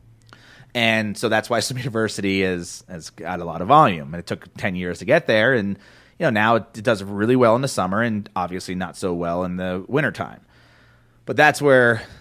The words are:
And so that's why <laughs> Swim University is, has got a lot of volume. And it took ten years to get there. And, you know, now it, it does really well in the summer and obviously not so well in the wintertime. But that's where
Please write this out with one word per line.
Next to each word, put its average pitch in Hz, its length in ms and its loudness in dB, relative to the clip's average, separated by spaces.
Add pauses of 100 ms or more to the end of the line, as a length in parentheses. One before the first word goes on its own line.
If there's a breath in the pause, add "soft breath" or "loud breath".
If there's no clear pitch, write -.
(760 soft breath)
And 110 420 0
so 117 120 -4
that's 107 200 2
why 117 120 0
<laughs> 104 60 -4
Swim 123 120 -6
University 110 640 -2
is, 90 460 -4
has 85 220 -14
got 85 300 -10
a 85 40 -10
lot 82 180 -8
of 90 60 -6
volume. 95 460 4
And - 20 -10
it 87 100 -12
took - 300 -10
ten 98 180 -6
years 90 260 -6
to 92 40 -12
get 147 220 2
there. 113 280 4
And, 101 240 -2 (400 soft breath)
you 170 60 -4
know, 151 60 2
now 110 260 4
it, 101 80 -2 (140)
it 107 60 -12
does 107 180 0
really 104 340 0
well 117 200 6
in 131 60 -2
the 139 60 -2
summer 98 340 -2
and 107 340 -4
obviously 90 380 -6
not 90 220 -6
so 92 180 -4
well 85 300 -2
in 90 120 -6
the 92 320 -6
wintertime. 113 520 -4 (840 soft breath)
But 123 120 -6
that's 147 240 4
where 123 420 4 (180 loud breath)